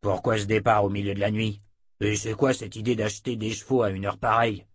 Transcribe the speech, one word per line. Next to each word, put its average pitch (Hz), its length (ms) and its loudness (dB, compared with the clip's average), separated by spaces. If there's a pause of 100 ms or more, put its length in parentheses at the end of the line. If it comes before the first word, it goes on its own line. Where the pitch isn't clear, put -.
« - 0 -
Pourquoi 101 380 0
ce 101 60 -2
départ 107 400 4
au 98 40 2
milieu 101 260 -2
de 101 60 -4
la 104 100 2
nuit ? 107 300 -2 (400)
Et 104 160 0
c'est 110 180 -4
quoi 131 200 2
cette 107 220 -8
idée 113 200 0
d'acheter 110 400 -4
des 110 160 -4
chevaux 123 300 0
à 104 80 2
une 95 160 -4
heure 98 120 -4
pareille ? » 113 560 0